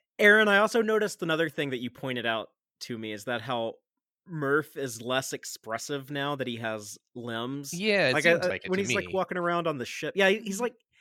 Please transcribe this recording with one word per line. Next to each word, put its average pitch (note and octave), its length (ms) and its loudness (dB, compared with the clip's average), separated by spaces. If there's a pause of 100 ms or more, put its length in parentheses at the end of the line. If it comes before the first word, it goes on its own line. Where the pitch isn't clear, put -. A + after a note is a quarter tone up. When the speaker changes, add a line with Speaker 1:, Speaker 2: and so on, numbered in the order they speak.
(180)
Speaker 1:
Aaron, G#3 300 8
I G3+ 100 6
also A3 240 4
noticed G#3+ 400 0
another E3 260 2
thing C#3+ 220 -4
that C3 80 -2
you A#2 140 -6
pointed B2 340 -6
out A2+ 240 -2 (320)
to A#2+ 160 -8
me A2 140 -8
is G#2 140 -10
that A#2+ 160 -4
how A#2 340 -4 (520)
Murph D3 480 -2
is B2 260 -8
less B2+ 300 -2
expressive C3 800 -8
now C#3+ 260 -4
that C3 120 -4
he A#2 100 -6
has A2 400 -8 (180)
limbs. B2 580 -6
Speaker 2:
Yeah, F#3+ 360 2
it C3 40 2
Speaker 1:
Like, D3 100 2
Speaker 2:
seems E3+ 220 4
Speaker 1:
uh, - 40 0
Speaker 2:
like F#2+ 160 -6
it F#3 60 -6
Speaker 1:
when F#3 80 0
Speaker 2:
to G3+ 40 -2
Speaker 1:
he's, B2 120 0
like, G2 120 0
Speaker 2:
me. F2 60 -8
Speaker 1:
walking F3+ 240 -2
around E3+ 300 0
on D3+ 100 -2
the A#2+ 80 -6
ship. - 320 -8
Yeah, G3 120 6
he, G#3+ 100 2
he's G#3 160 -8
Speaker 3:
Mm-hmm. A3 80 -4
Speaker 1:
like, A#3+ 120 -4 (260)